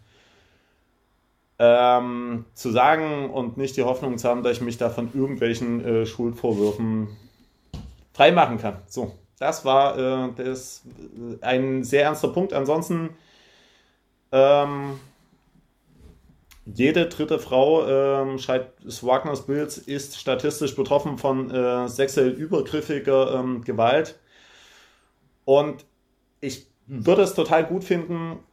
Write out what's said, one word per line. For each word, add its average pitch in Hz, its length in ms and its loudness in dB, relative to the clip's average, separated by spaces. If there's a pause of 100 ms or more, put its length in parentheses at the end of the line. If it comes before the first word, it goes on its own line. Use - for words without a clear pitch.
(1600)
ähm, 120 840 4 (100)
zu - 160 -6
sagen 143 600 2
und 120 260 -6
nicht 135 200 -6
die 131 80 0
Hoffnung 127 340 -2
zu 120 100 -2
haben, 120 140 0
dass 120 140 0
ich 117 60 -8
mich 117 160 -6
da 117 120 0
von 117 240 -6
irgendwelchen, 120 680 -2
äh, 113 220 0
Schuldvorwürfen 110 1040 -2 (1040)
freimachen 147 460 6
kann. 104 280 -6
So, - 280 -8 (240)
das 151 260 -4
war, 135 320 4
äh, 131 400 -2
das, 131 460 -10 (580)
äh, - 40 -10
ein 131 400 0
sehr 139 200 2
ernster 151 240 0
Punkt. 185 240 -2
Ansonsten, 160 580 -2 (1200)
ähm, 139 680 4 (1700)
jede 143 420 2
dritte 156 320 -2
Frau, 139 500 4
ähm, 135 500 0
schreibt 127 460 -4 (180)
Wagners 135 440 0
Bild, 147 300 -4
ist - 400 -10
statistisch 139 600 -4
betroffen 143 420 0
von, 131 320 -2
äh, 123 380 -2
sexuell 135 420 0
übergriffiger, 139 1040 -2
ähm, 127 300 -4
Gewalt. 123 540 0 (1300)
Und 143 400 2 (560)
ich - 260 -10 (200)
würde 135 360 2
es 190 120 0
total 160 300 2
gut 180 180 -4
finden 165 560 -4 (140)